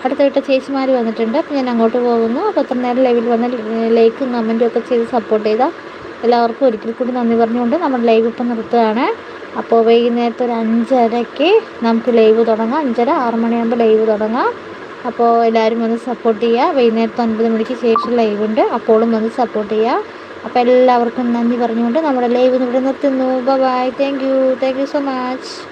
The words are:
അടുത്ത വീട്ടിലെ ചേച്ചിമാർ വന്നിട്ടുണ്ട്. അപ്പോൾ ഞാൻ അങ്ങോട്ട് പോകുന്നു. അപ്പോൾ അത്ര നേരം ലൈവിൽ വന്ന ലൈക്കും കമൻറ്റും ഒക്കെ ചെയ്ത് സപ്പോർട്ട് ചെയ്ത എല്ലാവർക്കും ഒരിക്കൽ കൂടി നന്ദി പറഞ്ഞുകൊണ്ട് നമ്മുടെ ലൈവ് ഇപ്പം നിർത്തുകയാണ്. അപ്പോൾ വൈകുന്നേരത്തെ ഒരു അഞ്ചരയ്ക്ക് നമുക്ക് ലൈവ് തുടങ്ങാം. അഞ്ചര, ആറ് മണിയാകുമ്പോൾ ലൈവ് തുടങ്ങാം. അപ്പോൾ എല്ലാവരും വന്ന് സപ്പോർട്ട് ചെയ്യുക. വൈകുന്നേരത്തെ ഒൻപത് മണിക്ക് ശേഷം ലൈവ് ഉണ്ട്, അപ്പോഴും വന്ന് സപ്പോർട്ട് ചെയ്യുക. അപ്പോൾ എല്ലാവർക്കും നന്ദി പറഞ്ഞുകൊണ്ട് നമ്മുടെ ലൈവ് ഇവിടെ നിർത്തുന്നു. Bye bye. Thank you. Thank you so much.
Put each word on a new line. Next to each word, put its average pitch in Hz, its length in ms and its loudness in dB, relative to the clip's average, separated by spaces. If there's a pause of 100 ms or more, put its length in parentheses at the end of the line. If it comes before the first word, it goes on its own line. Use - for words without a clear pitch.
അടുത്ത 254 220 -2
വീട്ടിലെ 269 240 2
ചേച്ചിമാർ 269 380 0 (120)
വന്നിട്ടുണ്ട്. 226 420 -2
അപ്പോൾ 302 160 -4
ഞാൻ 254 160 -2
അങ്ങോട്ട് 226 240 2 (100)
പോകുന്നു. 233 420 0
അപ്പോൾ 339 160 0
അത്ര 254 200 -4
നേരം 247 220 0
ലൈവിൽ 240 260 2
വന്ന 233 140 0 (500)
ലൈക്കും 226 400 2
കമൻറ്റും 226 320 0
ഒക്കെ 226 120 -2 (100)
ചെയ്ത് 233 140 2 (120)
സപ്പോർട്ട് 214 320 0
ചെയ്ത 220 160 2 (600)
എല്ലാവർക്കും 233 420 2
ഒരിക്കൽ 220 320 -2
കൂടി 247 160 -2
നന്ദി 233 240 0
പറഞ്ഞുകൊണ്ട് 233 420 0
നമ്മുടെ 254 280 -2
ലൈവ് 226 220 4
ഇപ്പം 240 200 -6
നിർത്തുകയാണ്. 226 540 0 (540)
അപ്പോൾ 233 280 2
വൈകുന്നേരത്തെ 233 580 2
ഒരു 240 160 -2
അഞ്ചരയ്ക്ക് 233 880 0 (360)
നമുക്ക് 226 340 0
ലൈവ് 220 300 6
തുടങ്ങാം. 226 360 0
അഞ്ചര, 233 240 0 (160)
ആറ് 233 180 -2
മണിയാകുമ്പോൾ 233 400 -2
ലൈവ് 220 280 4
തുടങ്ങാം. 220 380 0 (600)
അപ്പോൾ 233 200 0 (200)
എല്ലാവരും 226 360 0
വന്ന് 226 120 -2 (100)
സപ്പോർട്ട് 226 380 -2
ചെയ്യുക. 240 320 2
വൈകുന്നേരത്തെ 226 480 2
ഒൻപത് 226 280 0
മണിക്ക് 226 320 -2
ശേഷം 233 360 2
ലൈവ് 208 260 0
ഉണ്ട്, 220 160 2 (160)
അപ്പോഴും 226 380 2
വന്ന് 220 140 -2 (100)
സപ്പോർട്ട് 214 340 -4
ചെയ്യുക. 254 420 -2 (280)
അപ്പോൾ 247 140 -2 (180)
എല്ലാവർക്കും 247 600 2
നന്ദി 233 260 0
പറഞ്ഞുകൊണ്ട് 233 440 0
നമ്മുടെ 247 320 0
ലൈവ് 254 240 4
ഇവിടെ 254 260 0
നിർത്തുന്നു. 262 400 0 (180)
Bye 269 180 2
bye. 254 220 0 (140)
Thank 277 260 -2
you. 269 80 0 (280)
Thank 262 200 -2
you 269 120 -4
so 294 60 0 (100)
much. 254 360 -6 (240)